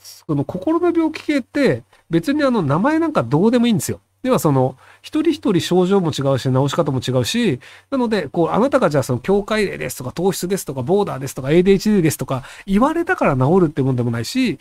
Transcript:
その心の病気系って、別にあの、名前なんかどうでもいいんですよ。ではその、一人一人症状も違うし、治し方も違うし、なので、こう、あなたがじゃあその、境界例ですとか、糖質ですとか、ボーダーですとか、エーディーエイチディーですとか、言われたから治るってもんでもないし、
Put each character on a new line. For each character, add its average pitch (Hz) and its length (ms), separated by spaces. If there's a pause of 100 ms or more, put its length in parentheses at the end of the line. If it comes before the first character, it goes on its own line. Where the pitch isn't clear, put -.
そ - 340
の 139 100
心 320 360
の 349 120
病 320 200
気 - 120
系 285 160
っ - 20
て、 214 400 (260)
別 165 240
に 302 100
あ 269 80
の、 226 120
名 143 160
前 294 200
な 330 100
ん 302 40
か 165 100
ど 143 220
う 226 60
で 247 80
も 233 80
い 240 40
い - 40
ん - 20
で 131 60
す - 80
よ。 98 100 (220)
で 254 80
は 220 80
そ 151 140
の、 131 220 (280)
一 - 180
人 320 120
一 254 200
人 170 80
症 180 260
状 196 140
も 170 60
違 143 160 (100)
う 131 60
し、 - 60
治 131 260
し - 40
方 151 160
も 131 160
違 - 40
う 127 160
し、 214 340 (300)
な 269 80
の 240 100
で、 190 200
こ 170 180
う、 - 60
あ 170 60
な 262 120
た 277 80
が 214 100
じ 151 80
ゃ 135 40
あ - 20
そ - 100
の、 117 60
境 196 240
界 214 240
例 151 100
で 151 140
す - 80
と 131 60
か、 123 80
糖 180 200
質 175 160
で 190 80
す - 80
と 143 100
か、 131 60
ボ 175 220
ー - 40
ダ 143 100
ー - 20
で 135 100
す - 60
と 139 80
か、 131 80
エ 160 60
ー 180 60
デ 196 100
ィ - 20
ー - 0
エ - 20
イ - 20
チ 214 120
デ 214 60
ィ - 20
ー 175 40
で 156 80
す - 60
と - 80
か、 131 180 (240)
言 196 140
わ 294 140
れ 339 100
た 359 120
か 269 100
ら 151 100
治 139 240
る 175 60
っ - 20
て 147 140
も 131 100
ん 127 40
で 120 60
も 120 80
な 117 100
い 113 40
し、 254 360